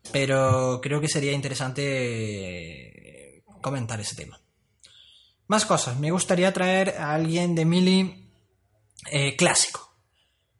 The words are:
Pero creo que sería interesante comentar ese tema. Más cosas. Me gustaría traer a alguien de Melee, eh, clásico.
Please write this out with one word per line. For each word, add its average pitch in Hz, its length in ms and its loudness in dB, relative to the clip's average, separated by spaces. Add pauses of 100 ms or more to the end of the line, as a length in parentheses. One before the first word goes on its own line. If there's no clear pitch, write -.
(120)
Pero 131 680 2
creo 147 200 -2
que 156 80 -2
sería 143 240 -2
interesante 104 2000 -6 (180)
comentar 120 400 -6
ese - 140 -8
tema. - 260 -16 (1080)
Más 214 160 2
cosas. 135 340 0
Me 151 140 0
gustaría 180 400 2
traer 185 380 2
a 151 240 -4
alguien 165 420 0
de 160 80 2
Melee, 185 640 4 (840)
eh, 139 240 0
clásico. - 580 0 (680)